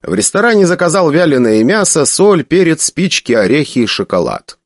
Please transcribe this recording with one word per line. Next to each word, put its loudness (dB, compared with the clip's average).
В -6
ресторане 0
заказал 0
вяленое 2
мясо, 0
соль, 0
перец, 0
спички, -4
орехи 0
и 2
шоколад. -6